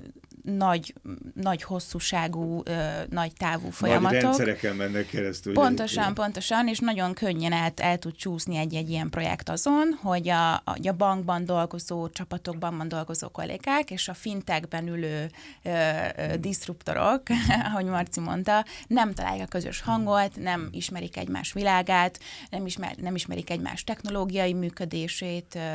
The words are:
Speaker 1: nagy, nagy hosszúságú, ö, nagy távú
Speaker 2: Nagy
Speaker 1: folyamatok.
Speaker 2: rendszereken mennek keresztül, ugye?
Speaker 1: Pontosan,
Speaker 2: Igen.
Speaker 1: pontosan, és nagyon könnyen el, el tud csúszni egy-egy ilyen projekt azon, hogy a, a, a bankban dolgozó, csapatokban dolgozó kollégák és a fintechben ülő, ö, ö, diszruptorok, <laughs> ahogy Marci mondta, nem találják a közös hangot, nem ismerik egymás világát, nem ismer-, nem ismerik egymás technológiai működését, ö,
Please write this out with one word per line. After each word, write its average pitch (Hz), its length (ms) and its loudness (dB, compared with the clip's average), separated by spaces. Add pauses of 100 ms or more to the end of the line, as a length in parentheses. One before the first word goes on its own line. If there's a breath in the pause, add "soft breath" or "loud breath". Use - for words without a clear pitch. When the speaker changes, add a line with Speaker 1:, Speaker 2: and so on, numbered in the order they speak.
(440)
Speaker 1:
nagy, 190 500 2 (420)
nagy 190 280 -2
hosszúságú, 170 1040 -2
ö, 170 80 -4 (360)
nagy 170 240 -2
távú 165 300 -2
Speaker 2:
Nagy 175 100 -8
Speaker 1:
folyamatok. 117 480 4
Speaker 2:
rendszereken 110 540 2
mennek 101 340 0
keresztül, 98 420 -4
ugye? 101 100 6
Speaker 1:
Pontosan, 226 420 2
Speaker 2:
Igen. 196 100 2
Speaker 1:
pontosan, 208 540 0
és 226 120 0
nagyon 190 340 2
könnyen 170 400 0
el, 165 220 2
el 175 220 2
tud 170 180 -8
csúszni 175 420 -4
egy-egy 160 320 -2
ilyen 160 200 -2
projekt 165 400 -2
azon, 285 520 4
hogy 180 280 2
a, 165 240 4
a, - 80 0 (220)
a 190 140 2
bankban 185 480 2
dolgozó, 170 640 -2
csapatokban 170 800 -6
dolgozó 160 420 -4
kollégák 277 640 -2
és 185 160 -4
a 185 60 -8
fintechben 170 760 -4
ülő, 160 420 -4 (340 loud breath)
ö, - 60 -4 (480)
ö, 156 200 -2
diszruptorok, 190 840 0 (260)
<laughs> 226 240 4
ahogy 196 140 0
Marci 175 340 0
mondta, 185 460 2 (220 loud breath)
nem 226 260 4
találják 190 320 -2
a - 40 -14
közös - 320 -4
hangot, 208 540 2
nem 175 360 -2
ismerik 175 460 -6
egymás - 360 -4
világát, 185 640 4 (300 loud breath)
nem 190 160 -4
ismer-, 180 360 -6
nem 180 140 -2
ismerik 175 340 -4
egymás 170 340 -4
technológiai 196 680 0
működését, 175 1040 -4
ö, 175 40 -6 (160)